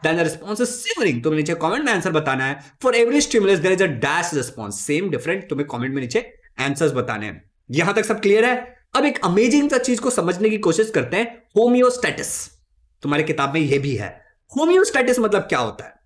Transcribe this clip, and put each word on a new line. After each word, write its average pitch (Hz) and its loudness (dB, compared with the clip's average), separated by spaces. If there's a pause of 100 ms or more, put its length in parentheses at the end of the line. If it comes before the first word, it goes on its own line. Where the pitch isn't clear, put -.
then 160 2
the 170 0
response 190 -4
is 240 0
shivering।" 175 -2
तुम्हें 156 0
नीचे 156 0
कमेंट 170 -2
में 247 0
आंसर 185 -2
बताना 147 0
है। 139 -6 (200)
"For 247 4
every 233 4
stimulus 202 2
there 180 2
is 185 2
a 180 2
dash 165 -2
response, 113 -6
same 151 -2
different।" 180 -4
तुम्हें 143 -4
कमेंट 127 -4
में 139 -2
नीचे 127 -4 (260)
आंसर्स 143 0
बताने 110 -4
हैं। 87 -14 (200)
यहां 165 0
तक 214 0
सब 214 -2
क्लियर 214 4
है? 247 -2 (160)
अब 285 2
एक 285 -2
अमेजिंग 240 4
सा 269 2
चीज 247 0
को 247 -2
समझने 185 0
की 214 -2
कोशिश 214 2
करते 135 -2
हैं, 233 -4 (140)
होमियोस्टेटिस। 240 2 (520)
तुम्हारे 147 0
किताब 139 -2
में 165 2
ये 139 2
भी 135 -2
है। 98 -10 (320)
होमियोस्टेटिस 285 4
मतलब 208 0
क्या - -2
होता 113 -6
है? - -20 (120)